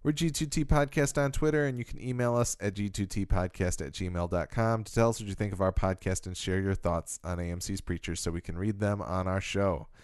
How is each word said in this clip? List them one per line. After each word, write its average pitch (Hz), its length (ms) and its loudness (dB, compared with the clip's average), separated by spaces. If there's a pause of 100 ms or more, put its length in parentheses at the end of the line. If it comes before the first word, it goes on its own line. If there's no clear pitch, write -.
We're 147 80 2
G 160 180 0
two 156 160 -2
T 151 180 0
Podcast 143 560 2
on 139 120 2
Twitter, 151 340 2
and 127 140 -2
you 117 60 -6
can - 140 -10
email 123 360 0
us 120 240 2
at 98 160 0
G 101 120 0
two 98 200 -2
T 98 180 -2
podcast 90 580 0
at 69 100 -8
gmail 87 360 -2
dot 87 220 0
com 113 320 0
to - 100 -12
tell 117 160 6
us 113 100 0
what 104 80 -8
you 95 60 -4
think 101 200 -2
of 92 80 -4
our 92 120 4
podcast 95 540 0
and 90 100 -8
share 92 220 0
your 95 160 2
thoughts 85 480 -2
on 87 160 -4
A 87 100 -2
M 87 120 -6
C's 95 200 -4
Preacher 85 340 -4
so - 140 -4
we 82 120 -2
can 85 180 -6
read 101 200 -2
them 101 220 0
on 92 260 -2
our 95 140 0
show. 98 460 0 (160)